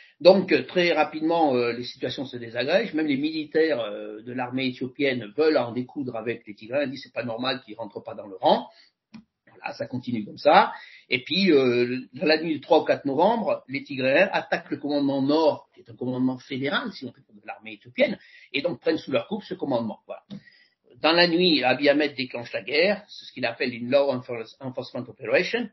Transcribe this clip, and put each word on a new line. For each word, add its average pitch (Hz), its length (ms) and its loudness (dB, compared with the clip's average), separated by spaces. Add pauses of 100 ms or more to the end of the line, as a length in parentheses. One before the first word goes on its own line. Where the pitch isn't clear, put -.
(200)
Donc, 180 320 6
euh, 135 120 4
très 175 280 2
rapidement, 156 640 2
euh, 120 180 2
les 120 120 -6
situations 131 400 -8
se 127 140 -12
désagrègent. 127 560 -2
Même 156 120 0
les 139 120 0
militaires, 156 640 0
euh, 107 420 -8
de 120 100 -12
l'armée 127 360 -4
éthiopienne 127 680 -4
veulent 156 220 4
en 120 140 -2
découdre 123 440 -8
avec 113 300 -6
les 104 80 -16
Tigrayens. 117 320 -4
Ils 131 60 -8
disent, « 131 120 -14
C'est - 80 -20
pas 120 120 -6
normal 127 380 -4
qu'ils - 120 -16
rentrent 110 280 -12
pas 110 120 -14
dans 104 120 -16
le 95 100 -16
rang. » 190 320 2 (800)
Voilà, - 280 -12
ça 113 120 -8
continue 120 380 -8
comme - 140 -16
ça. 185 340 6 (360)
Et 123 140 -2
puis, 180 300 2
euh, 123 460 4 (160)
dans 135 120 -4
la 156 160 2
nuit 165 120 -2
du 135 60 -6
trois 160 180 4
au 156 60 0
quatre 131 200 0
novembre, 160 640 0
les 135 160 -6
Tigrayens 139 480 2
attaquent - 380 -4
le 143 80 -6
commandement 143 420 0
nord, 151 540 2
qui - 60 -20
est - 100 -20
un 113 40 -18
commandement 127 440 -2
fédéral, 143 540 -4
si - 120 -14
on 123 80 -12
peut - 80 -20
dire, 107 200 -20
de - 60 -20
l'armée 110 280 -16
éthiopienne, 151 440 -2 (340)
et - 100 -4
donc 170 180 -4
prennent 165 180 0
sous - 140 -10
leur 120 140 0
coupe 208 160 -8
ce - 120 -12
commandement. 117 520 -4
Voilà. - 160 -16 (800)
Dans 151 120 4
la 175 160 6
nuit, 170 340 4
Abiy 127 260 2
Ahmed 143 260 2
déclenche 123 380 -8
la 113 100 -8
guerre, 156 460 0
c'est - 180 -20
ce - 60 -20
qu'il 127 120 -8
appelle 120 300 -2
une 117 160 -6
Law 139 200 4
Enforce-, 123 500 -6
Enforcement 123 480 -10
Operation, 175 640 -2